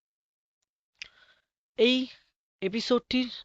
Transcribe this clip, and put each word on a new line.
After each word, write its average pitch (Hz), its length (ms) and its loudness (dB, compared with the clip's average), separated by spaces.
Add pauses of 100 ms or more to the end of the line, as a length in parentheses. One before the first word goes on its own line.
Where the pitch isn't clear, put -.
(1800)
এই 254 300 4 (540)
এপিসোডটির 240 720 -2 (140)